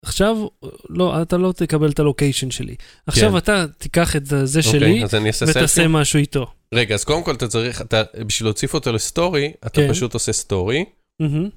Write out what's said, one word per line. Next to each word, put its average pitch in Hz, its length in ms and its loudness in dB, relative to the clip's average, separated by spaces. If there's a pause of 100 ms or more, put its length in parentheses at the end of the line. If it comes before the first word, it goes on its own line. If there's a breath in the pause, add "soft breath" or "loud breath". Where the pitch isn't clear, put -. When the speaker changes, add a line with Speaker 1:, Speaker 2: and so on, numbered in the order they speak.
Speaker 1:
עכשיו, 220 320 0 (520)
לא, 170 340 0
אתה 175 140 -2
לא 185 160 0
תקבל 156 380 0
את - 80 -2
הלוקיישן 143 520 0
שלי. 120 240 -8 (320 loud breath)
עכשיו 214 240 4
Speaker 2:
כן. 190 60 2
Speaker 1:
אתה 190 280 2 (140)
תיקח - 380 0
את 139 100 -4
זה 143 100 -2 (220)
Speaker 2:
אוקיי, 160 40 2
Speaker 1:
שלי, 151 420 4
Speaker 2:
אז 190 100 -2
אני 107 140 2
אעשה 107 200 -2
Speaker 1:
ותעשה 156 180 2
Speaker 2:
סלפי. 170 240 2
Speaker 1:
משהו 151 280 2
איתו. 139 280 -2 (280)
Speaker 2:
רגע, 110 200 0
אז 101 100 -2
קודם 160 200 0
כל 151 100 -2
אתה 117 140 -6
צריך, 117 320 -4
אתה, 110 220 0 (240)
בשביל 110 220 -2
להוסיף 135 260 -4
אותו 139 180 -2
לסטורי, 156 600 -2 (140)
אתה 131 140 0
Speaker 1:
כן. 139 100 4
Speaker 2:
פשוט 123 240 -2
עושה 117 180 -4
סטורי, 104 520 -2 (360)
Speaker 1:
מהמם. 156 360 -2